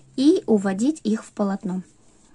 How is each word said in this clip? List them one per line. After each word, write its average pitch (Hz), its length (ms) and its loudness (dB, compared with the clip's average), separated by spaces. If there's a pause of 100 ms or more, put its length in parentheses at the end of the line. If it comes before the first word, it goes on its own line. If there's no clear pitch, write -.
(160)
и 311 320 4
уводить 208 560 0
их 220 200 -2
в - 100 -20
полотно, 190 500 -4 (520)